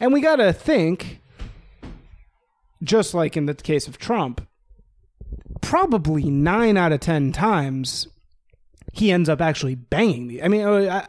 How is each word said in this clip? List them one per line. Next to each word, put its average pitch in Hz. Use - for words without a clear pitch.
And 254
we 285
gotta 269
think, 190
just 208
like 160
in 147
the 147
case 143
of 120
Trump, 156
probably 165
nine 196
out 170
of 139
ten 143
times, 139
he 208
ends 175
up 151
actually 147
banging 123
the, 123
I 180
mean, 208
I, 202